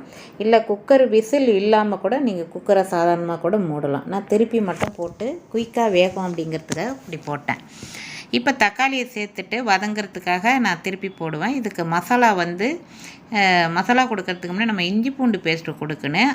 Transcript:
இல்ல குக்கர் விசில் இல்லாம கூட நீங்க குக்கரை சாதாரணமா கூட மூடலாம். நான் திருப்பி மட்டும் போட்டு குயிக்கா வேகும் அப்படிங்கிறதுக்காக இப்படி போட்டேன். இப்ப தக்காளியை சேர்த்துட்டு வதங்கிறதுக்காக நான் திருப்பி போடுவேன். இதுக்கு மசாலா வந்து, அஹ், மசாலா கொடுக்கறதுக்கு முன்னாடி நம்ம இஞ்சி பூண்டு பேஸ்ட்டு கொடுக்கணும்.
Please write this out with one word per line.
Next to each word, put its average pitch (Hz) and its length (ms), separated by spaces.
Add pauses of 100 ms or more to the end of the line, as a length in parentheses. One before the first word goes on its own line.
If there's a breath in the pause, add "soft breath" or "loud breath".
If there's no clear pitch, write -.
(380 loud breath)
இல்ல 220 240
குக்கர் 220 460
விசில் 226 440
இல்லாம 208 460
கூட 196 220
நீங்க 196 260
குக்கரை 190 400
சாதாரணமா 170 520
கூட 180 240
மூடலாம். 143 460
நான் 196 220
திருப்பி 226 320
மட்டும் 175 340
போட்டு 175 320 (200)
குயிக்கா 233 420
வேகும் 185 360
அப்படிங்கிறதுக்காக 160 680
இப்படி 170 280
போட்டேன். 139 400 (720 loud breath)
இப்ப 247 220
தக்காளியை 254 520
சேர்த்துட்டு 208 560
வதங்கிறதுக்காக 202 960
நான் 185 240
திருப்பி 190 280
போடுவேன். 165 440
இதுக்கு 214 300
மசாலா 220 500
வந்து, 175 320 (640 loud breath)
அஹ், 185 380
மசாலா 190 340
கொடுக்கறதுக்கு 180 500
முன்னாடி 226 160
நம்ம 190 140
இஞ்சி 220 260
பூண்டு 247 280
பேஸ்ட்டு 165 360
கொடுக்கணும். 156 600